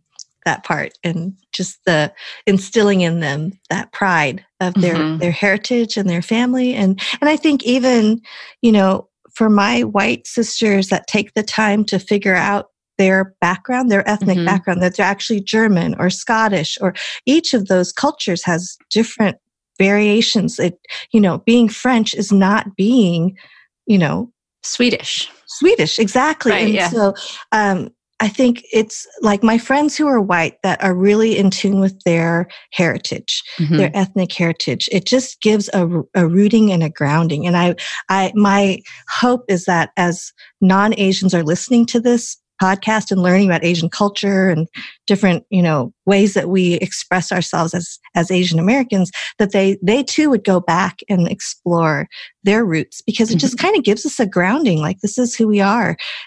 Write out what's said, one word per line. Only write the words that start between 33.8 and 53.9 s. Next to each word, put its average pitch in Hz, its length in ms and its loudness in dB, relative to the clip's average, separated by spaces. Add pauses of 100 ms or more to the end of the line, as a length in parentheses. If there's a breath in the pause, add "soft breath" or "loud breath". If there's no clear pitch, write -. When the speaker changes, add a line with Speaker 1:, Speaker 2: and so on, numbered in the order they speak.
Speaker 1:
ethnic 190 400 -2
heritage. 165 580 -4
It 175 140 -2
just 254 340 -2
gives 208 320 0
a, 180 160 0 (260)
a 180 140 2
rooting 208 420 4
and 175 120 2
a 156 80 -2
grounding. 151 560 -2
And 175 100 0
I, 175 200 2 (340 loud breath)
I, 190 240 0
my 202 460 2 (280 loud breath)
hope 247 400 0
is 185 160 0
that 170 320 0
as 175 360 -2 (280 loud breath)
non-Asians 190 720 2
are 170 100 0
listening 208 440 2
to 233 140 -2
this 240 360 -2 (260)
podcast 196 480 0
and 190 120 0
learning 185 260 4
about 170 160 0
Asian 170 240 0
culture 196 600 0
and 160 180 -2 (380 loud breath)
different, 190 420 0
you 185 140 2
know, 156 320 0 (100)
ways 196 300 2
that 175 160 -2
we 180 240 2
express - 580 -4
ourselves 170 400 -2
as, 175 260 -8 (160 loud breath)
as 170 160 0
Asian 180 280 2
Americans, 202 520 0 (280 loud breath)
that 202 140 0
they, 196 300 2
they 220 200 2
too 302 260 0
would 226 160 0
go 185 160 2
back 175 380 -2 (100)
and 175 180 2
explore 165 800 -2 (360 loud breath)
their 214 200 2
roots, 160 440 -4
because 220 240 0
it 233 60 0
just 240 200 0
Speaker 2:
Mm-hmm. 339 120 -2
Speaker 1:
kinda 415 120 2
gives 220 240 0